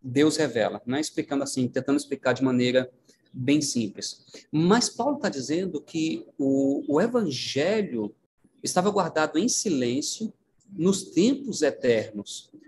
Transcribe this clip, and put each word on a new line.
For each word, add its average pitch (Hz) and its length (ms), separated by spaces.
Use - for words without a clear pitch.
Deus 143 340
revela, 120 500
né? 131 140
Explicando 151 440
assim, 135 240
tentando 135 300
explicar 135 360
de 127 100
maneira 127 480
bem 139 300
simples. 110 640
Mas 180 380
Paulo 254 280
tá 202 120
dizendo 147 520
que 165 440
o, 135 460
o 151 80
Evangelho 170 1120
estava 185 280
guardado 160 480
em 196 100
silêncio 147 840
nos 185 320
tempos 226 580
eternos. 117 880